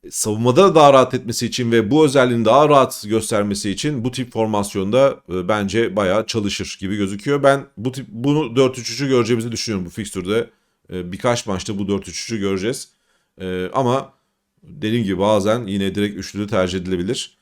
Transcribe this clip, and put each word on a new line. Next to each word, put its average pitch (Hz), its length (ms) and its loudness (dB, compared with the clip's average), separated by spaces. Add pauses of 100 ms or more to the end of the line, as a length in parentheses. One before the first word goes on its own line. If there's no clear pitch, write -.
savunmada 117 540 2
da 180 120 6
daha 143 180 8
rahat 131 200 6
etmesi 120 320 -4
için 117 260 -2
ve 113 200 4
bu 156 140 6
özelliğini 127 400 2
daha 139 240 6
rahat 135 380 2
göstermesi 104 600 -2
için 123 340 -4
bu 127 80 -2
tip 127 220 -8
formasyonda, 110 840 0 (100)
e, 90 180 -4
bence 104 480 0
bayağı 104 300 2
çalışır 101 540 -4
gibi 98 180 -6
gözüküyor. 104 460 -2
Ben 139 220 2 (120)
bu 120 140 -6
tip, 127 180 -12
bunu 127 460 -2
dört 131 220 2
üç 113 140 -10
üçü 135 160 -4
göreceğimizi 120 440 0
düşünüyorum 104 340 -6
bu 82 40 -14
fikstürde. 101 600 -4 (440)
E, 90 180 -8
birkaç 120 340 -2
maçta 98 340 -6
bu 98 80 -4
dört 98 200 -4
üç - 160 -12
üçü 113 160 -8
göreceğiz. 98 500 -4 (520)
E, 92 320 -6
ama 131 400 0 (500)
dediğim 113 400 -4
gibi 95 160 -2
bazen 107 480 2
yine 98 280 -2
direkt 101 220 -2
üçlü 98 220 -10
de 104 80 -4
tercih 92 320 -2
edilebilir. 92 640 -6